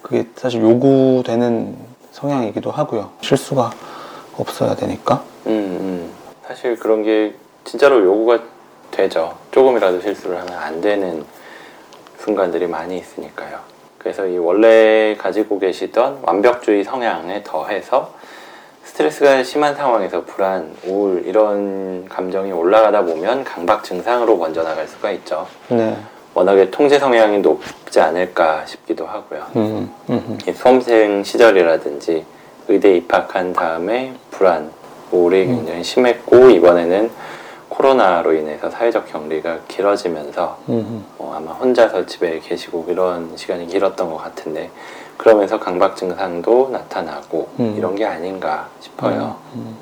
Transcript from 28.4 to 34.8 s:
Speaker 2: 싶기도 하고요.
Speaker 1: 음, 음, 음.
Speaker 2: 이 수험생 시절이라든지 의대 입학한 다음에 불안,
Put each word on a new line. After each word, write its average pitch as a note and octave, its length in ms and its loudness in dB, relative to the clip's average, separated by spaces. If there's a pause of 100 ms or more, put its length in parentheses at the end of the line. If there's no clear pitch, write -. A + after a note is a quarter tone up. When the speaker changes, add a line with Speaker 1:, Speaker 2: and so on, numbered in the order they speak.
Speaker 2:
싶기도 E2 400 -8
하고요. F2 380 -12 (120)
Speaker 1:
음, G#2+ 360 -4 (160)
음, C3+ 60 -2 (140)
음. G#2+ 100 -8 (100)
Speaker 2:
이 F2 40 -4
수험생 A2+ 720 4
시절이라든지 E2 1000 2 (440)
의대 G2 280 4
입학한 F2+ 560 -2
다음에 F#2 640 -4 (160)
불안, D#2+ 400 0 (420)